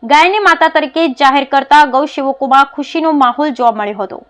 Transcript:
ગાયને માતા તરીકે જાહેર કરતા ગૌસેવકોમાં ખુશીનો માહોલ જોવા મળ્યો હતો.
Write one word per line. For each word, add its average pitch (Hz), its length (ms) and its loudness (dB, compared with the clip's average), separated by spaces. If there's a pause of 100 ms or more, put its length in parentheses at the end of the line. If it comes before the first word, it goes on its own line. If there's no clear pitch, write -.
ગાયને 320 360 2
માતા 330 280 2
તરીકે 320 400 -2
જાહેર 277 360 0
કરતા 277 420 2
ગૌસેવકોમાં 269 800 0
ખુશીનો 311 460 -6
માહોલ 285 380 0
જોવા 240 220 -2
મળ્યો 208 260 -8
હતો. - 320 -10